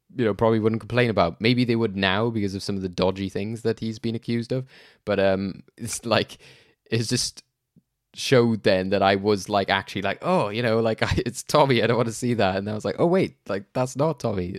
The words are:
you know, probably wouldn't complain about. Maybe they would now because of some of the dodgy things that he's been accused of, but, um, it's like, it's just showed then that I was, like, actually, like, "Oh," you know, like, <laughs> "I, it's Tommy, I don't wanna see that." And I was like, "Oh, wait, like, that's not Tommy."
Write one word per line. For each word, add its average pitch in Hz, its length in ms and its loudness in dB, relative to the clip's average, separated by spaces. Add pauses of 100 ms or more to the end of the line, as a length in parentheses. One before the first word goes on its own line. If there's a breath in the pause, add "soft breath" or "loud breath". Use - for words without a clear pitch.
(160)
you 123 100 0
know, 104 80 2
probably 113 260 2
wouldn't 110 220 0
complain 117 280 0
about. 92 320 0
Maybe 120 240 4
they 117 100 2
would 113 200 -2
now 98 340 0
because 101 260 -4
of 98 80 -8
some 101 120 -4
of 98 60 -6
the 92 80 -4
dodgy 95 400 -2
things 107 340 -8
that 113 160 -2
he's 113 200 -8
been 113 160 -4
accused 117 360 -4
of, 131 140 -4 (400 soft breath)
but, 101 140 0
um, 98 440 0 (140)
it's - 280 -10
like, 110 320 0 (520 soft breath)
it's 113 180 -2
just - 360 -4 (720)
showed 120 480 2
then 95 260 2
that 98 140 2
I 98 120 6
was, 101 340 0
like, 101 200 0
actually, 98 320 0
like, 98 220 -4
"Oh," 160 260 0
you 110 140 -4
know, 113 160 2
like, 113 240 0
<laughs> 110 60 -2
"I, - 160 0
it's - 180 -8
Tommy, 135 400 4
I 110 40 2
don't 117 100 2
wanna 113 140 0
see 123 220 -2
that." 98 220 2
And 98 120 -4
I 107 60 -4
was 107 100 -8
like, - 140 -4
"Oh, 131 80 2
wait, 156 300 0 (120)
like, 101 260 -6
that's 127 220 -2
not 147 240 -2
Tommy." 98 400 -4